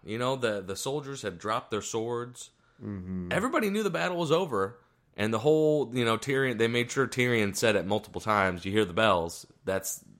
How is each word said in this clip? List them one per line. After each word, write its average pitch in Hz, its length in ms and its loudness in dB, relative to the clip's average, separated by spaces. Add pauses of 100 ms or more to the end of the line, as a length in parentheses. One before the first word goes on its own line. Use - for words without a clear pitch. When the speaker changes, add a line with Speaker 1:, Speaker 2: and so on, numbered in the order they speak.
Speaker 1:
You 107 140 -8
know, 127 180 0
the, 110 260 0
the 95 140 -8
soldiers 139 460 -6
had 92 160 -6
dropped 110 320 -4
their 104 140 -2
swords. 120 680 -6 (340)
Speaker 2:
Mm-hmm. 92 480 -6
Speaker 1:
Everybody 220 380 0
knew 214 140 -2
the 196 80 -2
battle 170 260 -2
was 165 140 0
over, 123 480 0 (360)
and 107 160 0
the 110 80 0
whole, 151 540 4
you 127 100 2
know, 113 140 2
Tyrion, 135 400 0
they 113 100 4
made 120 220 0
sure 135 180 2
Tyrion 117 480 2
said 110 200 4
it 87 100 2
multiple 104 360 -2
times, 95 440 2
"You 98 60 -2
hear 107 140 4
the 87 80 -10
bells. 90 520 2 (200)
That's, - 380 -4 (160)